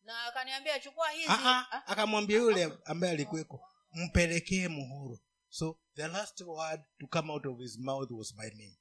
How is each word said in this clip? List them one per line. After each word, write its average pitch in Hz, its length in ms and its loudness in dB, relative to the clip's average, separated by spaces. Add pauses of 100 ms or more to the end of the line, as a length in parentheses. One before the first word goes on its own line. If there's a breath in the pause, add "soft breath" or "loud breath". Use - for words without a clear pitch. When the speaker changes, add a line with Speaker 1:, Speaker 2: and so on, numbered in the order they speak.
Speaker 1:
Na 233 220 -6
akaniambia, 262 560 -2
"Chukua 302 300 0
hizi." 320 180 -2
Speaker 2:
Ah, 226 160 8
ah, 254 280 4
Speaker 1:
Ah. 254 140 -6
Speaker 2:
akamwambia 208 500 2
yule 202 480 6
ambaye 175 280 0
alikuweko, 151 560 -4 (240)
"Mpelekee 170 760 2
Muhoro." 139 520 -8 (280)
So 160 320 -6 (140)
the 151 140 -6
last 202 320 -6
word 160 400 -6 (180)
to 147 80 -12
come 160 260 -2
out 147 140 -6
of 127 120 -6
his 120 200 -10
mouth 135 320 -4
was 110 240 -10
my 110 160 -12
name. 104 300 -20